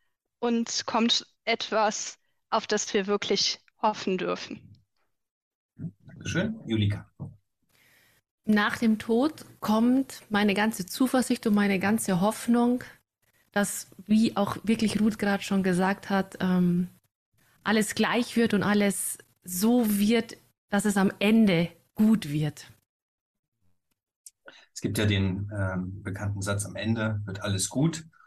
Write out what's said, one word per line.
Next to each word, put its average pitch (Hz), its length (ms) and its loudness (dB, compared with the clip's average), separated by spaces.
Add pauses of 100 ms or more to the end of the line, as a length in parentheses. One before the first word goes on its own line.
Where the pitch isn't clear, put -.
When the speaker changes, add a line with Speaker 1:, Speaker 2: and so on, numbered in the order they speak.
(400)
Speaker 1:
und 233 460 -4
kommt 233 400 0 (180)
etwas, - 720 -2 (300)
auf 220 180 -2
das - 280 -4
wir 196 120 0
wirklich - 540 -2 (200)
hoffen 214 380 -2
dürfen. - 640 -10 (1200)
Speaker 2:
Dankeschön. - 600 -6
Julika. 104 420 -2 (1400)
Speaker 3:
Nach 208 320 2
dem 220 200 2
Tod 247 460 0 (160)
kommt 240 680 2
meine 202 260 2
ganze 208 300 -2
Zuversicht 247 640 0
und 208 80 4
meine 202 240 2
ganze 196 420 0
Hoffnung, 240 600 2 (720)
dass, - 360 -4 (180)
wie 220 300 4
auch 202 280 0
wirklich 214 360 0
Ruth 214 180 2
gerade 202 240 -2
schon 196 200 0
gesagt 185 480 0
hat, 190 300 -2
ähm, 180 480 2 (720)
alles 208 320 0
gleich 214 420 0
wird 226 180 2
und 202 100 2
alles 208 540 0 (260)
so 208 540 2
wird, 208 380 2 (320)
dass 202 160 0
es 208 120 2
am 196 240 4
Ende 202 480 4 (260)
gut 214 360 2
wird. 151 420 -4 (2000)
Speaker 2:
Es - 60 -16
gibt 104 180 -4
ja 104 80 2
den, 98 500 0
ähm, 92 460 -4
bekannten 101 400 -6
Satz, 101 220 -4
am - 100 -12
Ende 107 520 -2
wird 95 160 -10
alles 98 260 -2
gut. 160 360 -2 (220)